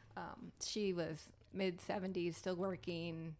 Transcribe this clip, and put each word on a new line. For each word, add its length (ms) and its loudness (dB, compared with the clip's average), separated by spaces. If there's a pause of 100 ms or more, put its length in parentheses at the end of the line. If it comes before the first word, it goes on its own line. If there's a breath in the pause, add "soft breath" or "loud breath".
(160)
um, 360 -6 (100)
she 300 2
was 360 0 (260)
mid-seventies, 800 2
still 200 0
working 840 0